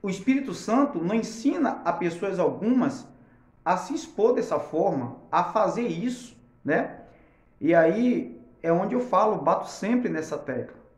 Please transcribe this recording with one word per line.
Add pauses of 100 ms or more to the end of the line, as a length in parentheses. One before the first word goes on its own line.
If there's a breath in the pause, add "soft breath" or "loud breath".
O
Espírito
Santo
não
ensina
a
pessoas
algumas (560 soft breath)
a
se
expor
dessa
forma, (140)
a
fazer
isso, (300)
né? (600 loud breath)
E
aí (220)
é
onde
eu
falo,
bato
sempre
nessa
tecla. (200)